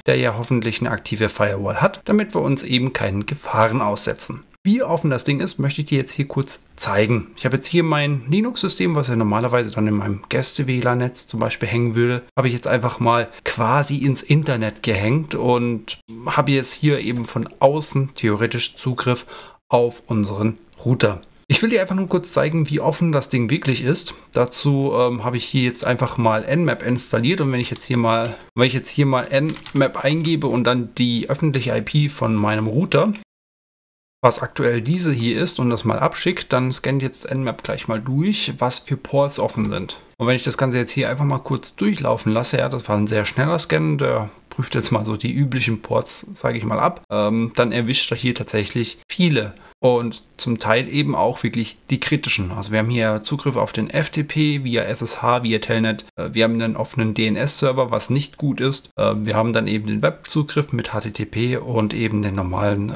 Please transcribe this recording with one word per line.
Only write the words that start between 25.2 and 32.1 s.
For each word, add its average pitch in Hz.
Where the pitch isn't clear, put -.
habe 123
ich 117
hier 135
jetzt 123
einfach 123
mal 113
Nmap 147
installiert 123
und 139
wenn 123
ich 120
jetzt -
hier 127
mal, 117
wenn 120
ich 127
jetzt 127
hier 147
mal 131
Nmap 139
eingebe 151
und 120
dann 120
die 120
öffentliche 131
I 113
P 147
von 117